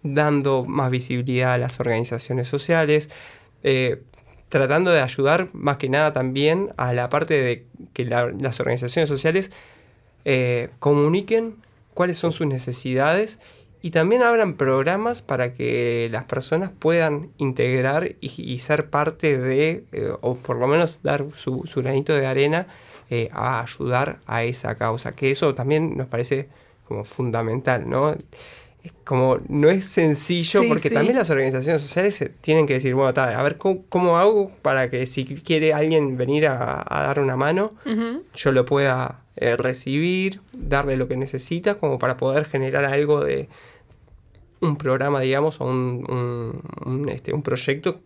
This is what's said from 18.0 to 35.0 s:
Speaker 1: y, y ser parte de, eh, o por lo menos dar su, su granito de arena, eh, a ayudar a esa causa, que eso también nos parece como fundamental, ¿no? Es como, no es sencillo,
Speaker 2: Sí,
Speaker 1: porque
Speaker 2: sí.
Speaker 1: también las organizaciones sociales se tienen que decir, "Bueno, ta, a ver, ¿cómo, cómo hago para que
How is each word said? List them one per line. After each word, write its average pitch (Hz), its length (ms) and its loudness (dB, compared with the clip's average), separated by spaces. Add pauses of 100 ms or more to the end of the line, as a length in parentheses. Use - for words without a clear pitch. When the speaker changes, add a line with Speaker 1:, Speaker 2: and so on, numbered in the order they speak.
Speaker 1:
y, 135 100 -10 (100)
y 123 180 -8
ser 151 300 -2
parte 147 480 0
de, 135 540 0
eh, 107 300 -4
o 123 140 -2
por 127 200 -4
lo 123 120 0
menos 165 360 2
dar 143 220 -2 (100)
su, 131 300 -6
su 139 160 -6
granito 139 320 0
de 143 140 2
arena, 147 400 0 (420)
eh, 117 240 -2
a 120 280 -2
ayudar 127 640 -4
a 117 200 -2
esa 120 300 -6
causa, 113 420 -4
que 135 140 0
eso 139 220 0
también 151 440 -2
nos 131 100 -6
parece 127 400 -4 (400)
como 107 160 -6
fundamental, 117 840 -2
¿no? 139 260 0 (680)
Es - 100 -20 (100)
como, 131 360 2 (100)
no 147 200 4
es 190 160 2
sencillo, 170 760 2
Speaker 2:
Sí, 240 60 4
Speaker 1:
porque 214 220 0
Speaker 2:
sí. 117 60 0
Speaker 1:
también 240 220 4
las 185 120 0
organizaciones 135 520 0
sociales 185 340 -2
se - 140 -6
tienen 156 360 2
que 139 100 0
decir, 131 200 0
"Bueno, 135 180 4
ta, 127 240 0
a 127 60 0
ver, 156 140 0
¿cómo, 185 320 -2
cómo 175 280 4
hago 202 340 4 (100)
para 131 280 2
que 127 160 -2